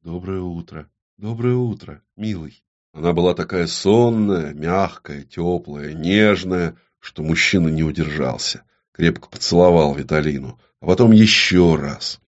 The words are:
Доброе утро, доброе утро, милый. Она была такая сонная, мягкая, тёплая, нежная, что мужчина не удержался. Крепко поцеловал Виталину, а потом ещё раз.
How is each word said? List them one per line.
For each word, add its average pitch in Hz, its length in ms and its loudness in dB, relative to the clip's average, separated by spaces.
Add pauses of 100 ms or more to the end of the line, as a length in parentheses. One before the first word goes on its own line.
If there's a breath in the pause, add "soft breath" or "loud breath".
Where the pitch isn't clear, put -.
Доброе 90 380 -8
утро, 85 480 -12 (280)
доброе 117 400 -2
утро, 110 460 -6 (140)
милый. 92 460 -10 (300)
Она 82 200 -2
была 87 220 2
такая 87 320 -4
сонная, 101 880 0
мягкая, 82 680 -4
тёплая, 76 720 -8
нежная, 92 800 0 (240 soft breath)
что - 220 -16
мужчина 82 460 0
не 78 140 -2
удержался. 73 800 -4 (300)
Крепко - 360 -2
поцеловал 85 680 4
Виталину, 71 680 -4 (200)
а - 60 -16
потом 110 260 6
ещё 92 640 6
раз. 71 540 -8